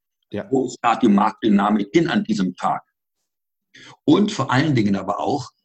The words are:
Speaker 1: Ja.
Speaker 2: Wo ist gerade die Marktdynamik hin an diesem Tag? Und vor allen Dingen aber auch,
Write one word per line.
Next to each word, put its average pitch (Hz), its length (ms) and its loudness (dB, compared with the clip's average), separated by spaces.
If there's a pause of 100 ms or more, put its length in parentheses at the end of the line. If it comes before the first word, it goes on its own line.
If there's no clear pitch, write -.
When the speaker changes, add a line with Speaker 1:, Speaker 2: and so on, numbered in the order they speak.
(320)
Speaker 1:
Ja. 101 200 -10
Speaker 2:
Wo 131 160 0
ist - 140 -14
gerade 117 260 2
die 101 60 6
Marktdynamik 104 800 0
hin 170 160 2
an 107 140 0
diesem 98 320 -4
Tag? 80 280 -4 (1200)
Und 190 280 2
vor 123 200 -4
allen 139 240 2
Dingen 101 200 2
aber 92 240 -6
auch, 120 300 -4 (160)